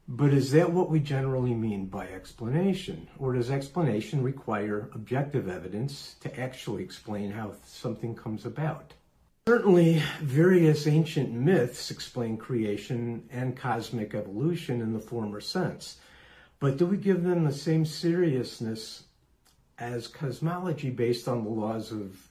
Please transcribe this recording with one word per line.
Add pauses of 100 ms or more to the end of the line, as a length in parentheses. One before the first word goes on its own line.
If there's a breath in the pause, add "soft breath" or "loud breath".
but
is
that
what
we
generally
mean
by
explanation? (100)
Or
does
explanation
require
objective
evidence
to
actually
explain
how (120)
something
comes
about? (540)
Certainly, (180 loud breath)
various
ancient
myths
explain
creation
and
cosmic
evolution
in
the
former
sense, (640 soft breath)
but
do
we
give
them
the
same
seriousness (760)
as
cosmology
based
on
the
laws
of (120)